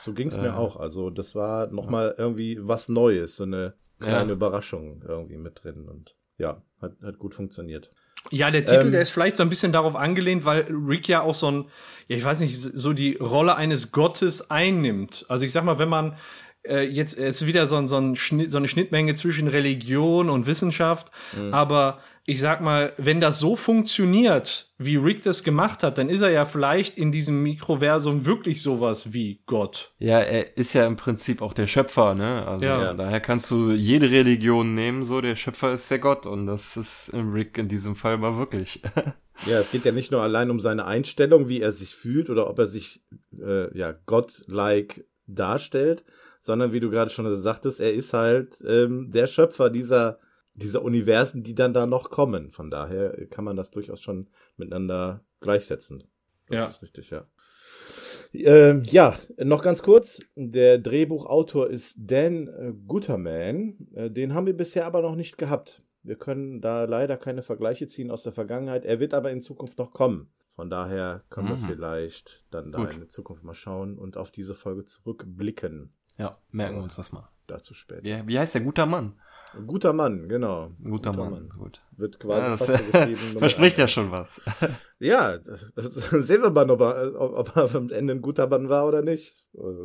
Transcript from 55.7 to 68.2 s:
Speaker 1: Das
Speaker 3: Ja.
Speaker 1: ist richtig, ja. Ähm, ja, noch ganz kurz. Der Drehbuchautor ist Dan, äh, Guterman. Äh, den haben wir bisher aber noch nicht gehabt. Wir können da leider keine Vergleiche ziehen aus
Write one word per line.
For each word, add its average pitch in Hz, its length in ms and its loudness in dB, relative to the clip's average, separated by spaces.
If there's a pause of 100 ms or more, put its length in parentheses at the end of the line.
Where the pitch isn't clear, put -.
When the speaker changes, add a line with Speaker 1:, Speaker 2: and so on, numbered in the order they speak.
Speaker 1:
Das 113 100 -4
Speaker 3:
Ja. 113 100 -2
Speaker 1:
ist - 140 -16
richtig, - 280 -20
ja. 76 160 -12 (1080)
Ähm, 143 520 10
ja, 143 300 8 (220)
noch 147 240 2
ganz 175 220 2
kurz. 226 380 6 (140)
Der 123 420 6
Drehbuchautor 147 920 0
ist - 300 -8
Dan, 147 480 0
äh, 123 260 -12 (140)
Guterman. 110 880 -4 (180)
Äh, 113 180 -8
den 131 220 -6
haben 180 120 -2
wir 185 100 -2
bisher 170 300 -4
aber 170 160 -2
noch 165 140 -4
nicht 165 220 -10
gehabt. - 460 -6 (200)
Wir 110 120 -10
können 135 460 -10
da 117 240 -2
leider 127 320 -2
keine 127 240 -10
Vergleiche 120 460 -6
ziehen 123 240 -10
aus 113 120 -10